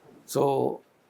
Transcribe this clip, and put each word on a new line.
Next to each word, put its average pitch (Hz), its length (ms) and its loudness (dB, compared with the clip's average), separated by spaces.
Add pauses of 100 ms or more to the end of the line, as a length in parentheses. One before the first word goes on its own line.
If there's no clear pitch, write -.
(340)
So, 135 380 2 (380)